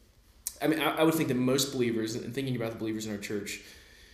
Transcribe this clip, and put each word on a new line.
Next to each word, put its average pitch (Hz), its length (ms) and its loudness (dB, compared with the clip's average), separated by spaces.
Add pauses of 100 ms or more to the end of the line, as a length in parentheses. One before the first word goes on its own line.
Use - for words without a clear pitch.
(600)
I 147 60 2
mean, 156 120 2
I, 151 180 2
I 160 60 4
would 160 100 6
think 151 160 2
that 127 60 2
most 127 360 2
believers, 113 440 0
and 120 180 -6
thinking 135 220 -2
about 113 160 -2
the 107 60 -10
believers 107 280 -4
in 110 60 -6
our 101 80 -4
church, 101 420 -6 (520)